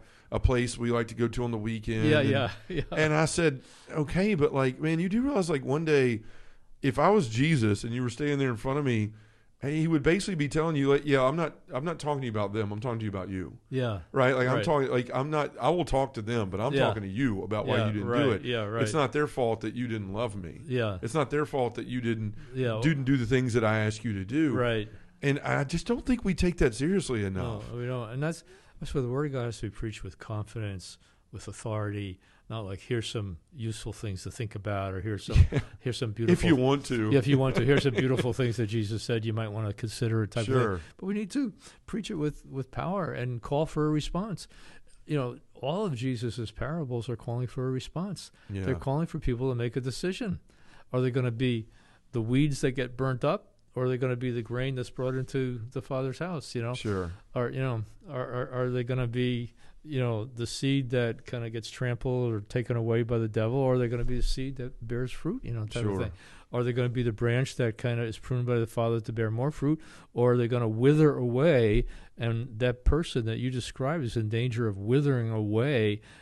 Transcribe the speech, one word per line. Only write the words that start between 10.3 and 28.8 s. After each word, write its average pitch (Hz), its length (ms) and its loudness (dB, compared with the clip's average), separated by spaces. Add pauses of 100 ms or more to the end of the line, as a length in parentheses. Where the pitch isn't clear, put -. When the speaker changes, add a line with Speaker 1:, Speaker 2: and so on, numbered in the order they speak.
Speaker 1:
be 147 120 0
telling 156 280 0
you, 139 140 4
like, 143 160 6
'Yeah, 139 180 4
I'm 139 120 4
not, 165 200 -2 (180)
I'm 131 120 -2
not 170 120 -2
talking 143 240 -2
to 131 40 -4
you 117 60 -4
about 101 220 -2
them. 107 180 -2
I'm 104 80 -6
talking 117 200 -4
to 110 60 -4
you 104 40 -4
about 95 200 -6
you.'" 95 280 -6 (120)
Speaker 2:
Yeah. 120 300 -2 (120)
Speaker 1:
Right? 131 240 4
Like, 127 120 2
I'm 127 100 2
Speaker 2:
Right. 110 80 0
Speaker 1:
talking, 139 260 2
like, 123 220 0
I'm 131 180 -2
not, 147 280 0
I 120 100 2
will 170 160 2
talk 135 300 0
to 117 60 -6
them, 107 280 -2
but 95 100 -4
I'm 127 140 0
Speaker 2:
Yeah. 135 80 2
Speaker 1:
talking 107 220 2
to 98 60 -6
you 104 320 -2
about 101 240 -2
why 123 120 2
Speaker 2:
Yeah, 110 100 2
Speaker 1:
you 107 60 0
didn't 104 140 -2
do 120 60 0
Speaker 2:
right. 120 200 4
Speaker 1:
it. 92 100 -2
Speaker 2:
Yeah, 117 220 -2
right. 113 180 -2
Speaker 1:
It's 107 100 -2
not 143 200 2
their 147 140 2
fault 113 340 0
that 110 120 -4
you 120 140 -4
didn't 107 260 -4
love 110 220 -4
me. 87 320 -10
Speaker 2:
Yeah. 113 340 -2
Speaker 1:
It's 110 140 -4
not 147 160 0
their 147 140 0
fault 127 300 -2
that 123 120 -8
you 127 140 -4
didn't, 110 340 -2 (180)
Speaker 2:
Yeah. 120 300 -2
Speaker 1:
didn't 143 220 2
do 139 120 4
the 120 80 0
things 127 280 2
that 117 100 4
I 110 160 4
asked 107 240 0
you 113 100 -2
to 95 120 -4
do. 139 280 0
Speaker 2:
Right. 117 340 0 (360)
Speaker 1:
And 143 160 2
I 135 240 0
just 165 240 -4
don't 240 180 -2
think 247 180 0
we 190 120 0
take 175 220 2
that 127 180 4
seriously 135 500 0
enough. 104 460 -4
Speaker 2:
No, 120 80 -8
we 120 80 -6
don't. 123 220 -6
And 127 120 -6
that's, 160 220 -2 (360)
that's - 140 -6